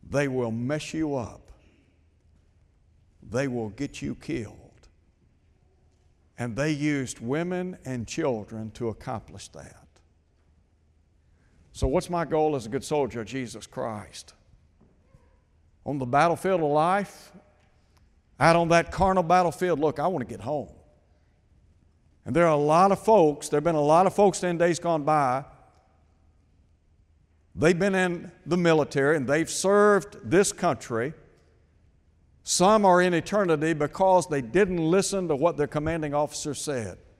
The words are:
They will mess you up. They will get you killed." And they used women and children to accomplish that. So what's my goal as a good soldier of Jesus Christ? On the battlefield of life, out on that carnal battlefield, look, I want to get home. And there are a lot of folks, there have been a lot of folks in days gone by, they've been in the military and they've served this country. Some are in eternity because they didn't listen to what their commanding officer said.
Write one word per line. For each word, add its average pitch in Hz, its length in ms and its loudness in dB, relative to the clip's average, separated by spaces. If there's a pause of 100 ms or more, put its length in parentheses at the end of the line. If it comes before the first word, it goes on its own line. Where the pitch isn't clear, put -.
They 139 240 -2
will 127 240 -2
mess 127 420 -6
you 156 220 -4
up. - 360 -10 (1700)
They 135 260 -4
will 120 220 -6
get 131 320 -10
you 139 140 -8
killed." 123 420 -10 (1800)
And 120 160 -6
they 147 160 -2
used 143 480 -4
women 180 640 -6
and 123 220 -6
children 110 640 -6
to 117 180 -6
accomplish 104 600 -12
that. - 380 -20 (1800)
So - 160 -2
what's 170 220 0
my 170 160 -2
goal 156 300 2
as 117 100 -6
a 113 40 -12
good 123 140 -4
soldier 123 380 -2
of 104 60 -10
Jesus 117 400 -10
Christ? 110 640 -12 (1500)
On 139 140 -6
the 131 80 -4
battlefield 165 540 2
of 147 100 0
life, 180 600 -2 (1080)
out 160 160 6
on 170 140 2
that 170 220 2
carnal 185 300 0
battlefield, 175 580 2
look, 147 200 -2
I 147 80 0
want 151 200 -4
to 101 40 -14
get 107 100 -14
home. 120 280 -8 (1600)
And 127 100 -4
there 170 100 4
are 160 80 4
a - 20 2
lot 156 360 4
of 185 120 -2
folks, 160 460 4
there 147 80 0
have 147 80 0
been 170 100 2
a 147 60 2
lot 160 260 6
of 175 80 -2
folks 202 280 2
in 175 140 -2
days 170 220 0
gone 165 240 -2
by, 139 400 0 (2000)
they've 165 240 2
been 190 180 0
in 180 360 -2 (140)
the 160 100 -2
military 156 640 2
and 131 100 -2
they've 151 220 0
served 202 720 2
this 165 300 2
country. 131 600 -4 (1300)
Some 208 420 4
are 180 160 6
in 180 120 2
eternity 165 600 0
because 170 540 2
they 143 140 -4
didn't 180 360 0
listen 185 500 0
to 156 80 0
what 147 220 0
their 143 100 0
commanding 151 460 -4
officer 147 400 -4
said. 113 440 -8 (220)